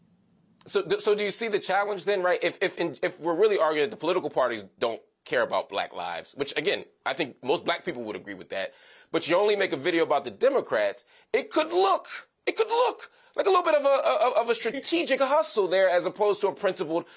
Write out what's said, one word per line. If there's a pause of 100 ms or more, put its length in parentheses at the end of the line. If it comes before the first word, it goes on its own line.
(640)
so,
do,
so
do
you
see
the
challenge
then,
right?
If,
if,
in,
if
we're
really
arguing
that
the
political
parties (120)
don't (240)
care
about
black
lives,
which
again, (220)
I
think
most
black
people
would
agree
with
that, (400)
but
you
only
make
a
video
about
the
Democrats, (260)
it
could
look, (360)
it
could
look (280)
like
a
little
bit
of
a,
of,
of
a
strategic
<laughs>
hustle
there
as
opposed
to
a
principled (120)